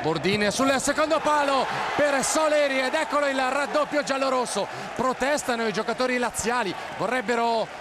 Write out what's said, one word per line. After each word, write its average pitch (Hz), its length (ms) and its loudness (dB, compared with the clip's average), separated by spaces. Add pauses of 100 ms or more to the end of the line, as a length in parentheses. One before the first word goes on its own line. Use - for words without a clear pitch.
Bordin 190 480 0
sul 269 280 0
secondo 302 400 0
palo 285 460 2 (300)
per 277 280 2
Soleri 294 560 2
ed 254 140 0
eccolo 294 320 0
il 269 140 0
raddoppio 277 640 0
giallorosso. 262 640 0 (280)
Protestano 247 720 0
i 214 80 -2
giocatori 240 460 0
laziali, 226 540 -2 (240)
vorrebbero 233 680 0 (140)